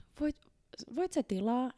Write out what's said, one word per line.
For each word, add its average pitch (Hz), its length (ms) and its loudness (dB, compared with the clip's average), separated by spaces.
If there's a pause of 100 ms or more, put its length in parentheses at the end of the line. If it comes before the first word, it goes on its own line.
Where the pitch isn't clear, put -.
(200)
Voit, 302 160 0 (600)
voit 359 160 0
sä 285 100 4
tilaa?" 226 560 0